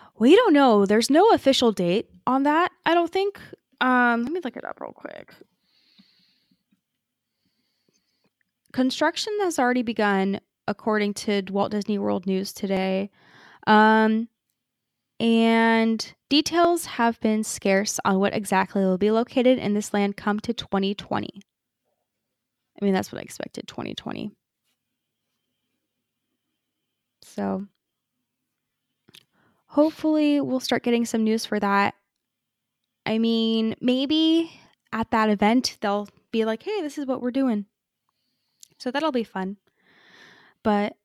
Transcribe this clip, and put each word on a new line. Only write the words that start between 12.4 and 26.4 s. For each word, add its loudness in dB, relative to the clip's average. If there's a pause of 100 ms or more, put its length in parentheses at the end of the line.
today. -2 (560)
Um, 4 (920)
and 2 (160)
details 2
have -2
been 0
scarce -2
on 2
what 0
exactly -2
will 2
be 2
located 2
in -2
this -4
land 0
come -4
to -6
twenty -4
twenty. -8 (1400)
I -4
mean, 2
that's -4
what -10
I -10
expected, -12
twenty -12
twenty. -12 (3000)